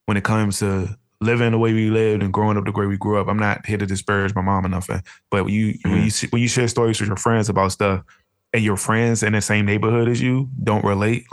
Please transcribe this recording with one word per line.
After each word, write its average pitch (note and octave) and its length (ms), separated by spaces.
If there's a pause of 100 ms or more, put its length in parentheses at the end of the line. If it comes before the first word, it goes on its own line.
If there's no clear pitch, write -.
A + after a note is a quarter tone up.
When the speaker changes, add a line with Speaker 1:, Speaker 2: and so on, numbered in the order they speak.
Speaker 1:
when G#2+ 100
it G2 80
comes G#2+ 360
to G2 360 (240)
living A#2 320
the A2+ 60
way A2+ 140
we A2 180
lived G#2+ 320
and G2 100
growing G#2+ 260
up G2 60
the G2+ 80
way G2+ 140
we G2+ 100
grew G2+ 240
up, F#2 80
I'm G#2 100
not G#2 280
here G#2+ 120
to G2+ 80
disparage G2 480
my F#2 80
mom F#2+ 240
or - 20
nothing. F#2 340 (280)
But G2 140
when G2+ 100
you, G#2+ 200 (100)
when F#2 100
Speaker 2:
Mm-hmm. F2+ 100
Speaker 1:
you G#2+ 60
see, - 200
when A#2+ 120
you A#2+ 60
share A#2+ 200
stories A2+ 320
with G#2 80
your G#2 80
friends A2+ 320
about F#2+ 240
stuff, G2 300 (500)
and A2+ 120
your G#2 120
friends A2+ 480
in G#2+ 100
the G#2+ 80
same G#2 240
neighborhood A2 420
as A#2+ 140
you C3 260 (140)
don't G#2+ 220
relate, G#2 480